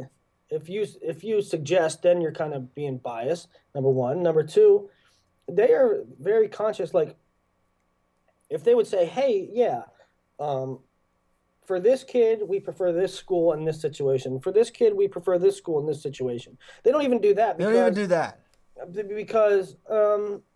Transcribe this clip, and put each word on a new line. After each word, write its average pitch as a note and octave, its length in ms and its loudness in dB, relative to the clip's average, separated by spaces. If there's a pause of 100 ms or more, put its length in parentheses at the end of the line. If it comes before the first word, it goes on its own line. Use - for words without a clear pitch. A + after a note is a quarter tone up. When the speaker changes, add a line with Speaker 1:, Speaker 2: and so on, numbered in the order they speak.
(160)
Speaker 1:
<laughs> - 340 -20
if D3+ 200 -8
you, G#3 180 -4 (140)
if E3 220 -8
you G#3+ 180 -2
suggest, D#3+ 600 -2
then F3 180 4
you're D#3+ 100 -2
kind D#3 220 -6
of B2+ 200 -10
being C#3 240 -6
biased, B2 500 -6 (280)
number C3+ 140 0
one. C3 340 0
Number D#3+ 200 2
two, G3+ 460 4 (580)
they G3+ 260 2
are A#3 300 2 (160)
very G#3 280 2
conscious, G#3 460 -6
like, E3 220 0 (1300)
if D3+ 140 -8
they A#3+ 120 6
would A3+ 120 2
say, F#3 180 0
"Hey, G3+ 460 -2
yeah, G#3 320 -2 (560)
um, C3+ 400 -6 (840)
for F#3 140 -4
this B3 240 2
kid, A3+ 420 2
we F#3+ 140 -4
prefer F3+ 320 -4
this F3+ 240 -2
school E3+ 380 0
in D3+ 120 -6
this D#3 160 -4
situation. C3+ 580 -4
For F#3 120 -6
this A3+ 180 2
kid, A3 240 2
we G3+ 140 0
prefer F3+ 320 -2
this G3 180 2
school D#3 220 -4
in C#3+ 60 -4
this D3+ 160 -6
situation." B2+ 560 -8 (260)
They A#3+ 80 6
don't D4 120 0
even B3 160 0
do G3+ 160 4
that G3 220 0
Speaker 2:
They E3+ 60 -2
don't G#3+ 100 2
even A#3 200 4
Speaker 1:
because - 20 -4
Speaker 2:
do G#3 120 -2
that. D#3+ 320 -2 (540)
Speaker 1:
b-, G3+ 220 -8
because, G#3 600 0 (140)
um, G#3 540 0 (120)